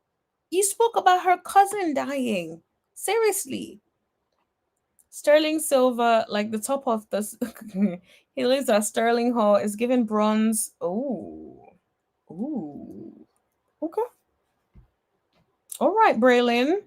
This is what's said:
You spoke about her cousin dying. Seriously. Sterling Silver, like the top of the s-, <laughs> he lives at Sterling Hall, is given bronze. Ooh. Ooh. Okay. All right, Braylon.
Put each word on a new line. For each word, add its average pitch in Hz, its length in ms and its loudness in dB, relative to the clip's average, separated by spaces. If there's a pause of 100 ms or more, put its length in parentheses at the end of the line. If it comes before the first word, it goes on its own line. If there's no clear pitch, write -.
(520)
You 359 120 2
spoke 466 340 0
about 359 260 4
her 359 140 2
cousin 392 580 2
dying. 240 680 -4 (320)
Seriously. 381 880 -4 (1300)
Sterling 311 500 2
Silver, 240 680 2
like 208 220 -4
the 220 80 -4
top 277 280 -4
of 220 220 -2
the 196 80 -4
s-, 208 200 -6 (440)
<laughs> - 540 -6
he 262 100 -4
lives 262 240 0
at 214 160 2
Sterling 233 480 0
Hall, 208 220 4
is 202 200 0
given 240 300 0
bronze. 214 680 0 (120)
Ooh. 147 760 -6 (720)
Ooh. 175 920 -12 (560)
Okay. 330 200 -6 (1800)
All 294 140 2
right, 415 260 4
Braylon. 247 680 2